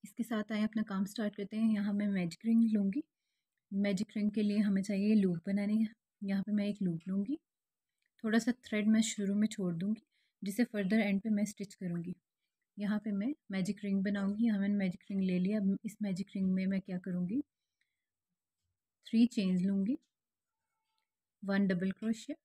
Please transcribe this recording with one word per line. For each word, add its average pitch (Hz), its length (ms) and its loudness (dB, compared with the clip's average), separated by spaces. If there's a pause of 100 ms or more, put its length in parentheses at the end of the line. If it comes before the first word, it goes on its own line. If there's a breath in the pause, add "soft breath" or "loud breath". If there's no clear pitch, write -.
इसके - 180 -10
साथ 220 300 -4
आइए 214 120 2
अपना 214 200 -2
काम 196 220 0
start 208 300 -4
करते 208 200 -8
हैं। 220 180 2
यहाँ 202 180 0
मैं 202 160 0
magic 180 380 -2
ring 226 260 6
लूँगी। 202 300 2 (720)
magic 202 440 -2
ring 208 140 0
के 214 120 0
लिए 208 180 2
हमें 196 220 2
चाहिए 208 320 2
loop 185 320 2
बनाने। 208 400 0 (360)
यहाँ 196 200 -2
पे 208 100 -4
मैं 202 140 2
एक 202 160 -4
loop 170 260 -2
लूँगी, 202 300 -2 (840)
थोड़ा 220 140 2
सा 233 140 0 (120)
thread 214 240 0
मैं 220 160 6
शुरू 202 300 -2
में 208 140 2
छोड़ 180 260 -4
दूँगी, 196 280 -4 (400)
जिसे 208 220 -2
फर्दर 208 360 0
एंड 196 220 2
पे 226 80 -4
मैं 208 140 2
स्टिच 202 300 -10
करूँगी। 175 400 -8 (600)
यहाँ 208 220 -2
पे 208 140 -4
मैं 208 200 -2 (180)
मैजिक 190 340 -2
रिंग 196 200 0
बनाऊँगी। 202 420 0
यहाँ 214 140 2
मैंने 202 140 2
मैजिक 190 360 -2
रिंग 190 120 0
ले 185 160 2
लिया। 196 220 2
अब 196 240 2
इस 214 180 -8
मैजिक 196 340 -4
रिंग 190 160 2
में 185 140 0
मैं 190 140 2
क्या 185 180 -6
करूँगी, 180 420 -2 (1700)
थ्री 233 200 4
चेन्स 185 360 0
लूँगी, 196 340 0 (1500)
वन 196 240 2
डबल 185 240 0
क्रोशे। 226 540 -6